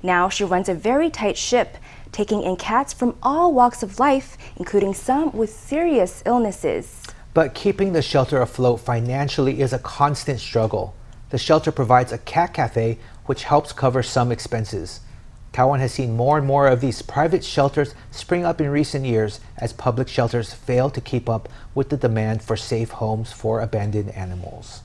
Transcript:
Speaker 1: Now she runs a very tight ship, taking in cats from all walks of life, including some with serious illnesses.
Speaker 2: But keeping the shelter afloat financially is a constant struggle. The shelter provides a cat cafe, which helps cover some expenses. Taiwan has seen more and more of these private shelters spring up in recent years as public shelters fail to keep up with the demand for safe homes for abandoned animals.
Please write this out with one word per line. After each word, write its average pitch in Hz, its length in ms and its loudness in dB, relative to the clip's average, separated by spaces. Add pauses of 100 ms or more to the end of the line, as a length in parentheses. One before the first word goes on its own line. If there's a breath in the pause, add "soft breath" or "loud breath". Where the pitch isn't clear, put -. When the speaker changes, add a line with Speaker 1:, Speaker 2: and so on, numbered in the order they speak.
Speaker 1:
Now 180 260 4
she 196 140 -2
runs 185 260 0
a 185 60 0
very 262 340 2
tight 214 300 -2
ship, - 380 0 (340 loud breath)
taking 208 320 0
in 185 140 -2
cats 254 360 -2
from 240 300 -2
all 311 320 4
walks 240 300 4
of 196 160 -8
life, 269 360 2 (200 loud breath)
including 196 360 0
some 285 380 0
with 214 200 -2
serious 285 760 0
illnesses. 202 720 0 (320 loud breath)
Speaker 2:
But 160 220 4
keeping 196 380 0
the 160 100 2
shelter 131 400 2
afloat 120 380 2
financially 131 800 0
is 127 120 2
a 131 60 -2
constant 143 600 -2
struggle. 107 560 -2 (340 soft breath)
The 131 80 -2
shelter 156 320 4
provides 123 420 4
a 113 60 -6
cat 170 360 0
cafe, 117 440 0 (280 loud breath)
which - 180 -4
helps 147 280 2
cover 127 300 0
some 120 300 0
expenses. 110 680 -6 (520 soft breath)
Taiwan 135 280 4
has 131 120 0
seen 117 240 -2
more 139 220 4
and 139 80 0
more 139 220 6
of 123 120 6
these 127 220 -2
private 165 400 0
shelters 143 500 0 (200 loud breath)
spring 175 320 -2
up 170 160 0
in 143 100 2
recent 143 340 0
years 110 360 0 (180 loud breath)
as 117 140 -6
public 127 340 0
shelters 117 480 0
fail 127 360 0
to 131 100 -6
keep - 280 -4
up - 200 -2 (260 loud breath)
with 135 140 0
the 147 80 0
demand 110 440 2
for 110 160 -2
safe 113 340 -4
homes 110 420 -4
for 110 280 -2
abandoned 107 500 -2
animals. 90 760 -10